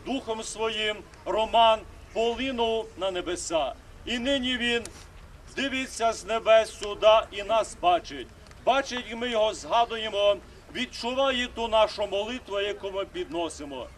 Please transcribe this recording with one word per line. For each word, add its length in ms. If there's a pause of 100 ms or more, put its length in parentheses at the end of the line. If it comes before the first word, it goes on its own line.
Духом 360
Своїм 540 (280)
Роман 560 (320)
полинув 720 (100)
на 140
небеса. 640 (340)
І 120
нині 380
він 260 (760)
дивиться 560
з 120
небес 540
сюди 420 (100)
і 120
нас 380
бачить. 460 (380)
Бачить, 460
і 40
ми 140
його 260
згадуємо, 840 (380)
відчуває 800
ту 140
нашу 380
молитву, 540
яку 300
ми 140
підносимо. 840 (120)